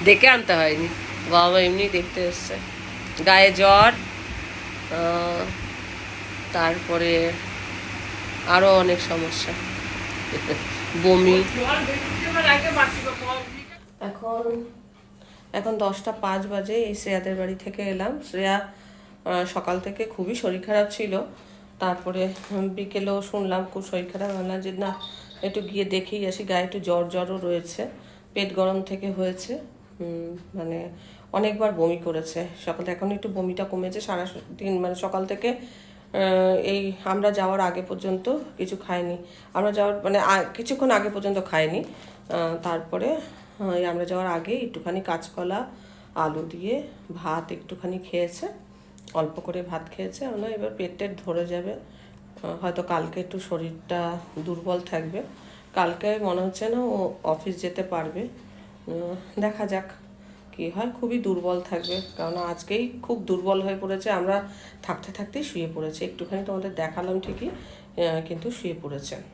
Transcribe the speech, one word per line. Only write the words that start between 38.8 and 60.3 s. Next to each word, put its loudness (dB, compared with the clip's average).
খায়নি, -2
আমরা 2
যাওয়ার 2
মানে 4
আ-, 6
কিছুক্ষণ 0
আগে 4
পর্যন্ত -2
খায়নি। 2
আহ, -4
তারপরে, -2
আহ, -2
এই 2
আমরা -2
যাওয়ার -2
আগে -2
একটুখানি -4
কাঁচকলা -4
আলু -2
দিয়ে -4
ভাত -4
একটুখানি -8
খেয়েছে, -4
অল্প -2
করে -6
ভাত -8
খেয়েছে। -8
আমরা -4
এবার -4
পেট -6
টেট -4
ধরে 0
যাবে, -4
আহ, -12
হয়তো -2
কালকে -4
একটু -8
শরীরটা -4
দুর্বল -2
থাকবে। -6
কালকে 0
মনে 0
হচ্ছে -2
না 2
ও 0
অফিস -2
যেতে -4
পারবে। -4
উম, -6
দেখা 0
যাক -4